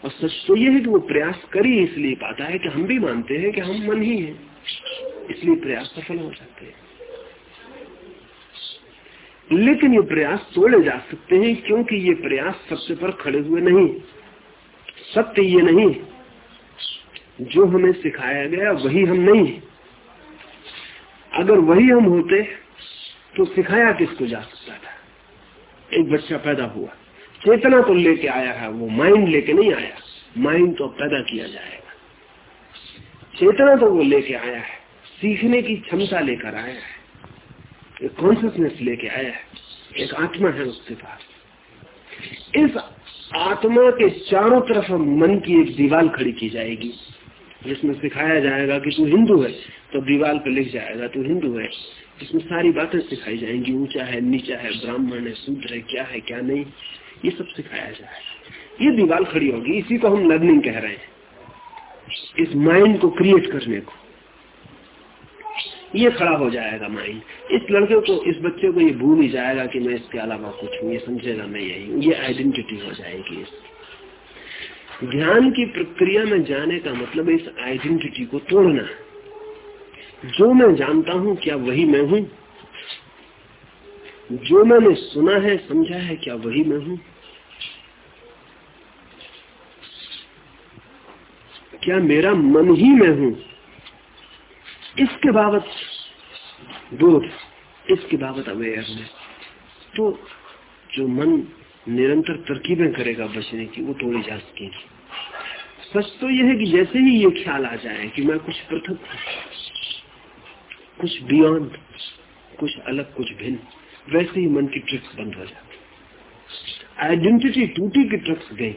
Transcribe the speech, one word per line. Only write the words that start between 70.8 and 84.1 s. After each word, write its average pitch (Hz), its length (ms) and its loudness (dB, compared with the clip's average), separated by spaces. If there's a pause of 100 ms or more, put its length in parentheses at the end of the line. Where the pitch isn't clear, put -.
हूँ, 113 100 -6
ये 123 60 -6
समझेगा 117 480 -8
मैं 101 140 -10
यही 95 260 -10
हूँ, 127 160 -4
ये 156 120 4
आइडेंटिटी 131 640 -4
हो 101 140 -14
जाएगी 87 480 -14
इसकी। - 340 -20 (1300)
ध्यान 175 440 4
की 247 160 -2
प्रक्रिया 185 580 0
में 196 200 0
जाने 151 340 -4
का 139 160 -8
मतलब 151 340 -6
है 165 60 4
इस 165 140 -2 (120)
आइडेंटिटी 131 640 -4
को 139 140 -8
तोड़ना। 170 500 2 (1400)
जो 190 280 4
मैं 240 240 8
जानता 156 360 0
हूँ, 185 240 -2
क्या 151 200 -4
वही 127 280 -2
मैं 143 160 4
हूँ? 185 300 0 (2000)